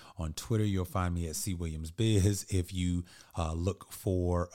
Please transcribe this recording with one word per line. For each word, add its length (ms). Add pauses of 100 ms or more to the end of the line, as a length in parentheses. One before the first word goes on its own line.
(180)
On 160
Twitter, 320
you'll 180
find 320
me 140
at 80
C 160
Williams 380
Biz. 580
If 240
you, 320 (320)
uh, 160
look 400
for, 600